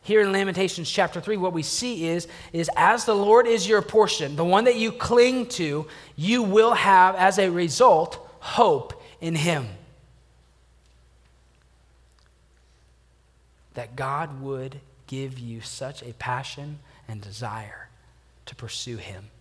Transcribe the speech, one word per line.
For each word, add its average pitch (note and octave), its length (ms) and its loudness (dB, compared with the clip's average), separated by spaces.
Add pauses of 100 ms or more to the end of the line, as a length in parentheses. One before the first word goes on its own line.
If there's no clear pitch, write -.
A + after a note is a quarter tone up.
Here G#3+ 220 2
in G3 100 0
Lamentations F#3+ 580 -2
chapter F3 300 -2
three, G#3 160 -6
what F#3 160 -2
we E3 100 -4
see F#3+ 440 -6
is, E3 220 -4 (260)
is E3 220 -4
as A3 280 2
the A3+ 100 0
Lord G#3+ 320 6
is A3 220 0
your G#3 140 4
portion, E3 540 0
the E3 80 -2
one F#3+ 200 4
that B3 120 4
you A3 140 -2
cling A#3+ 580 2
to, D#3 380 -4 (300)
you A3 260 0
will A3 300 4
have, F#3+ 420 6
as F#3+ 240 4
a F#3+ 120 2
result, F3 760 2 (140)
hope - 600 0 (180)
in E3 140 -6
him. D3+ 320 -2 (4000)
That A#2+ 220 -14
God C#3 440 -8
would C3+ 400 -10 (260)
give C3 320 -12
you A#2 240 -14
such - 400 -14
a A#2+ 120 -16
passion C#3+ 640 -10 (280)
and G#2+ 140 -12
desire G#2 680 -14 (580)
to - 80 -20
pursue A#2 440 -14
him G2 300 -18 (120)